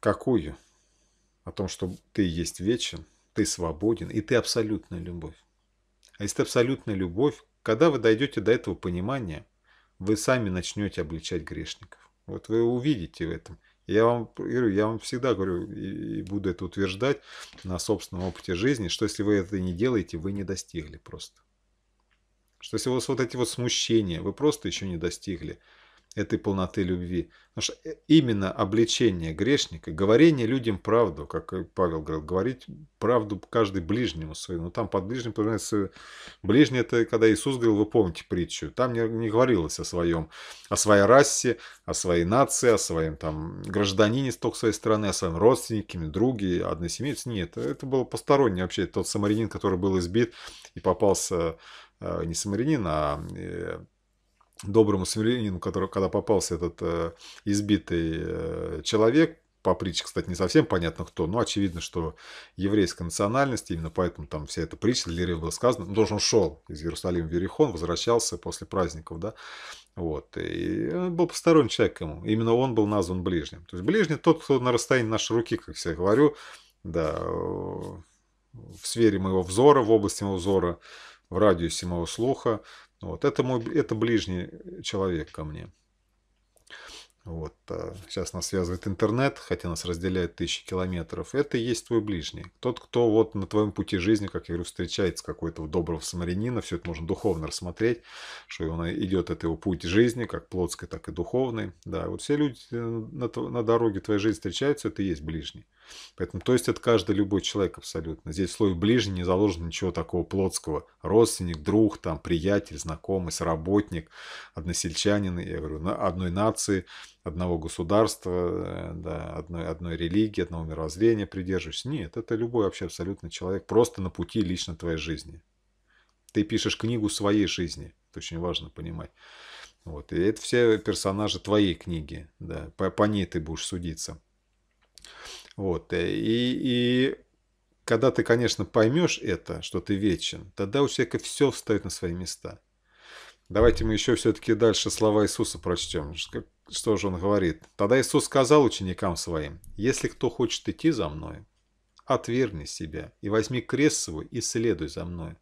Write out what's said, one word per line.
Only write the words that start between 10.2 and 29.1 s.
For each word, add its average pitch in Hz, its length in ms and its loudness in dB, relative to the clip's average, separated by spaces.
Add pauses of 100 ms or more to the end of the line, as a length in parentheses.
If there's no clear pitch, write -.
начнёте 90 520 -4
обличать 80 400 -6
грешников. - 580 -12 (260)
Вот - 220 -12
вы 113 140 2
увидите 120 640 -2
в 80 40 -4
этом. 82 280 -12 (280)
Я 104 200 4
вам 117 300 0
говорю, 120 320 0
я 104 180 2
вам 113 140 -2
всегда 127 340 -2
говорю 95 380 -2
и, 98 480 -8
и - 20 -8
буду 95 280 -4
это 90 140 -6
утверждать 98 560 -2 (440)
на 90 140 -6
собственном 92 460 -2
опыте 92 300 -4
жизни, 110 340 0
что - 180 -2
если 101 180 -4
вы 104 120 4
это 95 240 -2
не 92 140 -2
делаете, 101 440 0
вы 95 140 -6
не 101 120 -6
достигли 82 540 -10
просто. - 440 -18 (1200)
Что - 160 -8
если 127 140 -2
у 123 40 2
вас 127 140 -2
вот 131 120 -2
эти 127 160 -2
вот 123 120 0
смущения, 110 720 0
вы 92 120 -4
просто 147 360 0
ещё 98 180 -6
не 87 120 -4
достигли 82 600 -6 (580)
этой 104 220 0
полноты 95 460 0
любви. 90 460 -4 (240)
Потому 107 80 -6
что, - 120 -4 (160)
э, 151 40 -8 (140)
именно 120 440 4
обличение 98 840 2